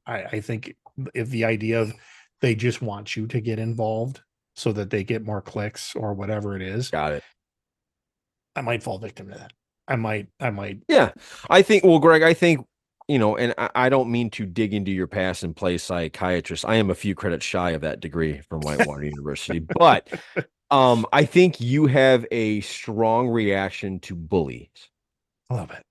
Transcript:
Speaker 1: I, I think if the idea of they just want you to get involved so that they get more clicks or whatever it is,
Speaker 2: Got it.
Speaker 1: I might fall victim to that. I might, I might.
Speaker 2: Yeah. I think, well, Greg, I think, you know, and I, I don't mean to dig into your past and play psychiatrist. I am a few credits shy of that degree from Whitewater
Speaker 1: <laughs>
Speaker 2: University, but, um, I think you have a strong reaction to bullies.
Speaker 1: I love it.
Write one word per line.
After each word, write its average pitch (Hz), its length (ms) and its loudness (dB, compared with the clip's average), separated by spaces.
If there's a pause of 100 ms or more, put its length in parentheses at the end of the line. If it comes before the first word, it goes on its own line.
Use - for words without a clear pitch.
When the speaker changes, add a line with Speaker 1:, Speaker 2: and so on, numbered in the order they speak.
Speaker 1:
I, 113 200 -8
I 107 160 -8
think - 340 -10 (400)
if 120 140 -4
the 113 160 -2
idea 110 360 0
of 107 120 -4 (480)
they 120 140 2
just 117 260 -2
want 104 340 -8
you 110 120 -6
to 117 140 -4
get 110 180 -4
involved 113 600 -4 (340)
so - 180 -2
that 101 180 -6
they 101 120 -2
get 113 220 -4
more 107 160 -6
clicks - 540 -10
or 104 180 -6
whatever 101 420 -6
it 95 60 -8
is, 101 300 -6
Speaker 2:
Got 76 220 -2
it. 71 100 -8 (1300)
Speaker 1:
I 143 60 -6
might 117 220 -4
fall 104 160 -8
victim 98 300 -16
to 95 80 -18
that. - 160 -20 (340)
I 135 80 -2
might, 107 320 -4 (120)
I 131 100 -4
might. 98 380 -10
Speaker 2:
Yeah. 277 240 6 (380)
I 190 120 8
think, 202 220 6
well, 165 160 8
Greg, 160 240 8
I 165 100 6
think, 160 320 2 (420)
you 143 120 2
know, 107 180 2
and 120 200 0
I, 117 180 -2
I 127 140 4
don't 131 220 2
mean 120 200 0
to 107 140 -8
dig 95 280 -2
into 98 180 -2
your 90 160 -2
past 92 360 -4
and 80 120 -6
play 90 220 0
psychiatrist. 90 880 -4
I 110 100 2
am 107 140 4
a 90 60 0
few 98 200 -4
credits 85 300 -4
shy 90 260 -2
of 78 100 -4
that 76 180 -6
degree 78 420 -4
from 78 220 -8
Whitewater 73 400 -2
Speaker 1:
<laughs> - 20 -6
Speaker 2:
University, 71 540 -6
but, 85 500 2 (600)
um, 123 420 6
I 143 140 4
think 180 340 4
you 135 280 2
have 131 440 4
a 107 300 -2
strong 113 680 -2
reaction 98 720 -2
to 95 140 -12
bullies. 78 540 -4 (800)
Speaker 1:
I 123 60 -4
love 87 160 -8
it. - 200 -18